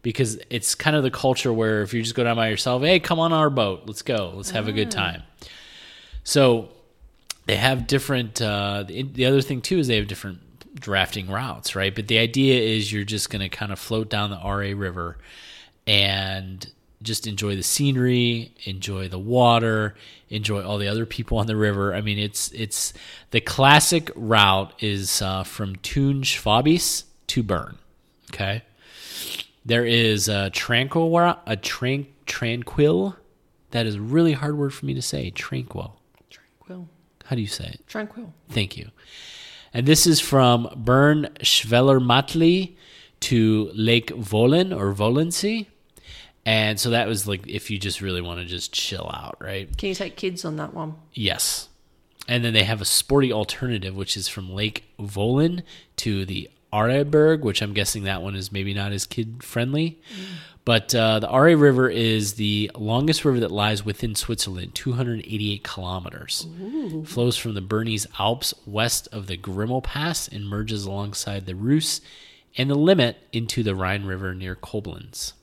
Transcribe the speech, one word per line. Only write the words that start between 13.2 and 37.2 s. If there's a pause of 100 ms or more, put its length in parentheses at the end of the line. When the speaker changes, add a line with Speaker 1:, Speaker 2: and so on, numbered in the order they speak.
Speaker 1:
gonna
kind
of
float
down
the
R
A
River (680)
and (320)
just
enjoy
the
scenery, (120)
enjoy
the
water, (340)
enjoy
all
the
other
people
on
the
river.
I
mean,
it's,
it's, (400)
the
classic
route
is,
uh,
from
Thun
Schwabis (240)
to
Bern, (540)
okay? (1000)
There
is
a
tranquil,
wa-,
a
tran-, (180)
tranquil, (560)
that
is
a
really
hard
word
for
me
to
say,
tranquil. (300)
Speaker 2:
Tranquil. (360)